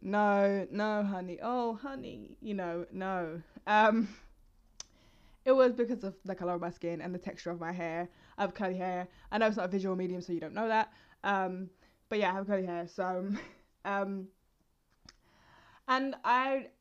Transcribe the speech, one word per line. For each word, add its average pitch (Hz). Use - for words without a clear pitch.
No, 202
no, 208
honey. 185
Oh, 233
honey, 262
you 214
know, 175
no. 180
Um, 214
it 262
was 254
because 240
of 196
the 190
colour 180
of 170
my 170
skin 170
and 180
the 175
texture -
of 175
my 165
hair. 170
I -
have 190
curly 185
hair. 180
I 208
know 220
it's 214
not 185
a -
visual 190
medium, 180
so 175
you 165
don't -
know 220
that. 220
Um, 185
but 220
yeah, 196
I 185
have 196
curly 190
hair, 170
so, 185
<laughs> -
um, 196
and 262
I 254